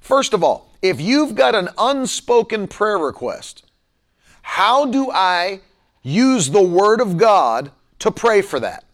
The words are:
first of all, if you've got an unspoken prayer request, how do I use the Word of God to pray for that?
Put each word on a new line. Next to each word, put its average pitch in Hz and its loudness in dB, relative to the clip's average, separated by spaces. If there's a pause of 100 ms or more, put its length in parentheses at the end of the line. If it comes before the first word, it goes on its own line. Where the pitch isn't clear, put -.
first 262 -2
of 170 0
all, - -2
if 185 0
you've 254 0
got 247 2
an 180 -2
unspoken 233 -2
prayer 208 -4
request, 120 -8 (800)
how 240 0
do 262 -2
I 185 -2 (420)
use 202 0
the 202 4
Word 196 4
of 196 0
God 143 2 (300)
to 220 0
pray 220 2
for 143 -6
that? 95 -8